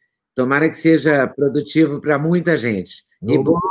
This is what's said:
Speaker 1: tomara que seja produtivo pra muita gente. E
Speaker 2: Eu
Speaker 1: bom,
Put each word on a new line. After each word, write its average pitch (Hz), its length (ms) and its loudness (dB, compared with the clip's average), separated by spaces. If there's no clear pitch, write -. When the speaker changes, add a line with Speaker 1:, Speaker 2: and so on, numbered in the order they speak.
Speaker 1:
tomara 139 360 0
que 151 60 -10
seja 147 500 2
produtivo 143 760 -2
pra 143 180 0
muita 165 380 0
gente. 110 480 -6
E 92 120 0
Speaker 2:
Eu - 80 2
Speaker 1:
bom, 277 160 2